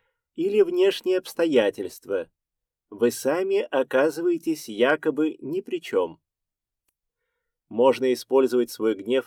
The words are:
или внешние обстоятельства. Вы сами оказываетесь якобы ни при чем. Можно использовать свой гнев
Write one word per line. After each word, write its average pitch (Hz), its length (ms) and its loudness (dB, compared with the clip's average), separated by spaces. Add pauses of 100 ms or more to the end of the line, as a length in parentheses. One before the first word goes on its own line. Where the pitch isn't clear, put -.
(360)
или 202 260 2
внешние 185 560 2
обстоятельства. 101 1120 -2 (580)
Вы 110 220 0
сами 185 480 -2 (120)
оказываетесь 156 1000 -2
якобы 143 720 0
ни 160 200 -6
при 180 220 -8
чем. 87 360 -2 (1500)
Можно 127 440 2
использовать 123 580 2
свой 107 240 -2
гнев 110 320 -2